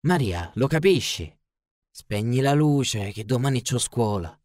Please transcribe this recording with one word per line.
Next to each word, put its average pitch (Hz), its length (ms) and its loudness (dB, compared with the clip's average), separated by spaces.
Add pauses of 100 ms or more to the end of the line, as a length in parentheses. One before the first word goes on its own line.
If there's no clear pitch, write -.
Maria, 110 540 0
lo 123 120 2
capisci? 156 640 2 (600)
Spegni 117 480 -2
la 139 140 2
luce, 139 580 2
che 107 140 -10
domani 127 360 0
c'ho 123 160 -4
scuola. 104 680 -2